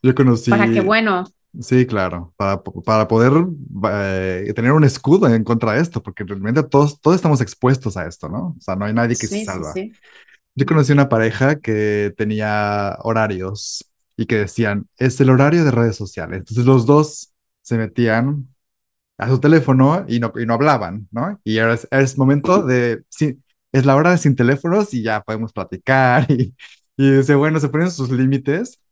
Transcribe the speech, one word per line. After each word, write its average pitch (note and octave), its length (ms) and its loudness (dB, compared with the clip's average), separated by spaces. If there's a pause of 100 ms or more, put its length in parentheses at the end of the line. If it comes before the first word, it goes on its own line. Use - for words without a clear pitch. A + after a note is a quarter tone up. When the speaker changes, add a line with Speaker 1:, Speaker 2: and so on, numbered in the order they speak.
Speaker 1:
Yo B2+ 140 2
conocí B2 360 2
Speaker 2:
Para A#2 200 2
que, A2+ 100 2
bueno. G3+ 440 0 (360)
Speaker 1:
Sí, B2+ 260 2
claro, F2+ 500 -4
para G2 260 -2
po-, F2 200 -14
para A2 240 2
poder, A#2 260 4 (580)
eh, F#2+ 640 -4
tener A#2+ 180 0
un D#3 100 4
escudo D#3 460 2
en A2+ 160 2
contra A2+ 280 0
de C3 80 0
esto, E3+ 220 -6
porque G2+ 220 -12
realmente G#2 380 -2
todos, C#3+ 380 2
todos E3+ 140 4
estamos D#3 260 0
expuestos B2 560 -2
a E2 100 -8
esto, D#2+ 220 -14
¿no? C#3+ 280 -8
O - 40 -20
sea, F#2 140 -6
no G2+ 100 -6
hay G#2+ 80 -4
nadie A#2 240 0
que A2+ 100 -6
se G3+ 120 -6
Speaker 2:
Sí, A3 80 -8
sí, F2+ 160 -8
Speaker 1:
salva. D#2 200 -8
Speaker 2:
sí. A3+ 140 -16 (580)
Speaker 1:
Yo C3 100 0
conocí D3+ 280 2
una C#3 160 4
pareja B2 500 0
que G#2 580 -2
tenía G#2 880 -4
horarios G#2 880 -4 (260)
y A2+ 100 -4
que A2+ 100 0
decían, G#2 500 -2 (100)
"Es B2+ 240 0
el C3 100 6
horario D3 340 4
de C#3 60 2
redes A#2 260 0
sociales". F#2 420 -10
Entonces A#2 260 -4
los B2+ 200 6
dos D3+ 480 0 (300)
se A#2+ 140 -4
metían A#2+ 720 -2 (680)
a A2 120 -4
su C3 100 2
teléfono C#3+ 680 4
y A#2 120 -2
no, A2+ 160 -4
y A#2 100 -6
no A#2 80 0
hablaban, A2+ 580 -2
¿no? E3 320 -8
Y A2 160 -2
ahora A2+ 160 2
es, A2+ 160 -12
es C3+ 260 0
momento D3 480 2
de, B2 440 0
sí, D3 320 -4 (300)
es C3 140 0
la C3+ 100 4
hora D#3 160 4
de F3+ 60 2
sin D3 180 2
teléfonos E3+ 580 0
y A#2 100 -4
ya G#2+ 180 -2
podemos A2 320 -8
platicar B2+ 720 0
<laughs> - 60 -2
y, A#2+ 220 0 (440)
y C3+ 140 4
dice, C3+ 240 4
bueno, D#3 240 0
se C#3+ 100 -2
ponen E3 220 -2
sus C3+ 200 -6
límites C3+ 680 -2 (100)